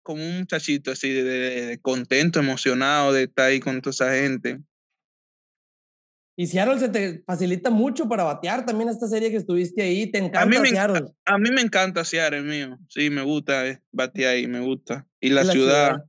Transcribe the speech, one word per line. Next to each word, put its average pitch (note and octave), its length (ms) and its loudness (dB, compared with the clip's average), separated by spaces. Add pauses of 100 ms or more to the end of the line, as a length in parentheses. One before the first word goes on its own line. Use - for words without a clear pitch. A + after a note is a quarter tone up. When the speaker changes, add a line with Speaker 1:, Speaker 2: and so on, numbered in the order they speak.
Speaker 1:
como D#3 240 -10
un F3 140 -4
muchachito D3 520 -4
así C3+ 180 -4
de, C3 140 0
de, B2+ 420 -4
de A#2 140 -8
contento, C3 600 0
emocionado C3+ 720 2
de C3+ 120 4
estar C3 220 2
ahí C3+ 140 4
con C3 220 -4
toda C3+ 100 -4
esa C3 220 0
gente. C3 460 -2 (1800)
Speaker 2:
Y F3 120 -4
Seattle A3 320 2
se B3+ 80 0
te G3 360 -4
facilita F3+ 460 -2
mucho B3 380 2
para G#3 160 0
batear F3 420 -4
también A3+ 240 -2
esta A3+ 160 -6
serie A3 240 -2
que A3 60 -2
estuviste F3+ 460 -2
ahí. F#3+ 280 -2
Te G#3 80 -2
Speaker 1:
A G3 40 0
mí F3+ 40 -2
Speaker 2:
encanta G3 340 4
Speaker 1:
me C#4 80 4
enc-, A#3+ 40 4
Speaker 2:
Seattle. F#3+ 400 0 (120)
Speaker 1:
a G3 140 2
mí A3 140 2
me C4 80 2
encanta F#3 440 0
Seattle, D#3 380 -2
mío. C#3+ 340 -6 (120)
Sí, D3 200 -2
me C#3+ 140 -2
gusta, C#3 460 -2
eh, C3 120 -8 (120)
batear C3 420 0
ahí, B2 140 -2
me B2 100 -4
gusta. C3 480 -6 (140)
Y C3 100 0
la C#3 120 4
Speaker 2:
Y - 40 4
la F#3 60 2
Speaker 1:
ciudad, C#3 400 4
Speaker 2:
ciudad. C#3+ 160 -6